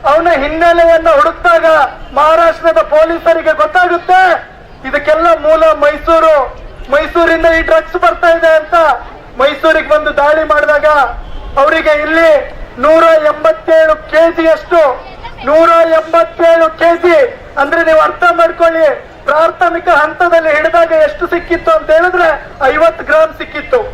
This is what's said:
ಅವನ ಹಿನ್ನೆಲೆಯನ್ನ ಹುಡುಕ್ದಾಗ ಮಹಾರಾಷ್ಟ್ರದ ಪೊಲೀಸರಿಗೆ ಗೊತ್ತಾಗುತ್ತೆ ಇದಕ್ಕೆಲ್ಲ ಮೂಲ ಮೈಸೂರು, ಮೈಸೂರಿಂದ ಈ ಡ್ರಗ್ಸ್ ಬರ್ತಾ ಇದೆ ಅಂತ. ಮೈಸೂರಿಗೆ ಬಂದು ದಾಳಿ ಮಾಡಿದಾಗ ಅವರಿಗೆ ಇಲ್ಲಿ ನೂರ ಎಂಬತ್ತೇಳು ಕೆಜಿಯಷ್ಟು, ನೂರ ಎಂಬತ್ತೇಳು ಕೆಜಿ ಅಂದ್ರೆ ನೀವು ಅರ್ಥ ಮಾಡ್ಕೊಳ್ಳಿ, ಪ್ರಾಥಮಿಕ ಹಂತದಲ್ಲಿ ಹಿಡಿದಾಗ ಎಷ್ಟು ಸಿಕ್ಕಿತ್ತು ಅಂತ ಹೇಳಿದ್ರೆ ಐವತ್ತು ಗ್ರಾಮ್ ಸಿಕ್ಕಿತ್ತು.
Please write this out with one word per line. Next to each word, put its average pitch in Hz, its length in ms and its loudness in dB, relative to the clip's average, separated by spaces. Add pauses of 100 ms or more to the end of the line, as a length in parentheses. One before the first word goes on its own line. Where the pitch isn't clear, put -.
(100)
ಅವನ 330 200 2 (120)
ಹಿನ್ನೆಲೆಯನ್ನ 330 760 2
ಹುಡುಕ್ದಾಗ 330 480 0 (520)
ಮಹಾರಾಷ್ಟ್ರದ 320 640 2 (140)
ಪೊಲೀಸರಿಗೆ 330 680 0
ಗೊತ್ತಾಗುತ್ತೆ 359 600 0 (640)
ಇದಕ್ಕೆಲ್ಲ 302 400 0 (160)
ಮೂಲ 311 180 2 (200)
ಮೈಸೂರು, 320 520 2 (580)
ಮೈಸೂರಿಂದ 330 540 0 (120)
ಈ - 100 0
ಡ್ರಗ್ಸ್ 320 360 0
ಬರ್ತಾ 330 340 0
ಇದೆ 330 200 2
ಅಂತ. 311 160 -4 (640)
ಮೈಸೂರಿಗೆ 302 540 -2
ಬಂದು 302 160 -2 (100)
ದಾಳಿ 302 320 0
ಮಾಡಿದಾಗ 294 360 0 (760)
ಅವರಿಗೆ 311 320 0 (100)
ಇಲ್ಲಿ 320 260 2 (540)
ನೂರ 320 200 4 (280)
ಎಂಬತ್ತೇಳು 320 640 0 (180)
ಕೆಜಿಯಷ್ಟು, 330 680 0 (680)
ನೂರ 330 220 4 (280)
ಎಂಬತ್ತೇಳು 330 680 0 (140)
ಕೆಜಿ 339 380 2 (440)
ಅಂದ್ರೆ 320 260 -2
ನೀವು 311 180 4
ಅರ್ಥ 302 180 -4 (160)
ಮಾಡ್ಕೊಳ್ಳಿ, 330 460 0 (420)
ಪ್ರಾಥಮಿಕ 330 600 -2 (140)
ಹಂತದಲ್ಲಿ 320 540 0
ಹಿಡಿದಾಗ 330 360 0 (160)
ಎಷ್ಟು 302 160 -6 (100)
ಸಿಕ್ಕಿತ್ತು 339 420 -4
ಅಂತ 311 200 -4
ಹೇಳಿದ್ರೆ 359 320 2 (440)
ಐವತ್ತು 320 380 0
ಗ್ರಾಮ್ 320 300 0
ಸಿಕ್ಕಿತ್ತು. 285 400 -4 (140)